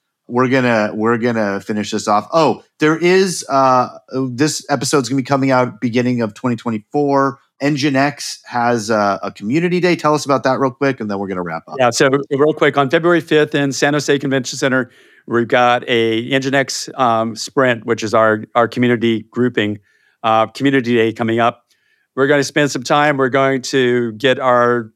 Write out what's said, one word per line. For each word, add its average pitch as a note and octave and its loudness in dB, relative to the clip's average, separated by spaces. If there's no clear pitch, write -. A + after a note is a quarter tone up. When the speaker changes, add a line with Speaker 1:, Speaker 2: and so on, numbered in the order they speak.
Speaker 1:
we're B2 0
gonna, A#2+ 2
we're A2+ 0
gonna G#2+ -2
finish G#2+ -6
this G#2+ -4
off. G#2 0
Oh, D3+ 2
there D#3 2
is, F3+ 2
uh, C3 2
this D3+ -2
episode's C3 0
gonna C#3 -2
be - 0
coming C3+ 0
out B2+ 0
beginning B2 0
of G#2+ -2
twenty A#2+ -4
twenty-four. C#3 -2
N D3 0
G C#3 0
I - 0
N C3+ 0
X - -2
has A#2+ -2
a, G2+ 0
a G2 -8
community E3 -2
day. F3 2
Tell D3+ 0
us C#3 -4
about C3 0
that C3 0
real C3 0
quick, C3+ -2
and G#2+ -6
then G2 -4
we're G2 -6
gonna F#2 -6
wrap E2 -8
up. - -14
Speaker 2:
Yeah, B2 2
so C#3 2
real D3 2
quick, D3 0
on C#3 2
February E3 2
fifth D3+ 2
in C#3+ 0
San C#3+ 0
Jose C#3+ 0
Convention C3+ -4
Center, B2+ -2
we've A2+ 0
got B2 2
a A2+ 0
N C#3 0
G C3+ -4
I - -4
N C3+ 0
X, - -4
um, A2+ 0
sprint, B2 -2
which A#2 -2
is A2 -2
our, A2 2
our A#2 2
community A#2 0
grouping, A#2 -2
uh, A2 2
community C3+ 0
day A2+ 2
coming A2+ -2
up. A#2 0
We're C3 0
gonna C#3+ 2
spend D3 0
some C3+ -6
time. D3 0
We're C3 2
going C3+ 0
to B2 0
get B2+ 0
our, A#2+ 2